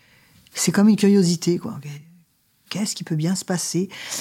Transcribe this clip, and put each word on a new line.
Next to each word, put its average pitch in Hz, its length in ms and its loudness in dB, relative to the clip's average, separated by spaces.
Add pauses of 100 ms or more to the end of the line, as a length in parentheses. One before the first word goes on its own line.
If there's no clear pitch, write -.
(540)
c'est - 180 -2
comme 202 180 6
une 208 60 6
curiosité, 175 640 2
quoi. - 200 -10 (880)
Qu'est-ce 196 260 -6
qui - 80 -12
peut 160 120 -6
bien 160 200 0
se - 100 -10
passer ? - 440 -4 (320)